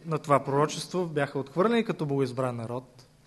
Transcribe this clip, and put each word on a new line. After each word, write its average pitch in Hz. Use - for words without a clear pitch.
на 156
това 139
пророчество, 156
бяха 143
отхвърлени 220
като 170
богоизбран 127
народ. 117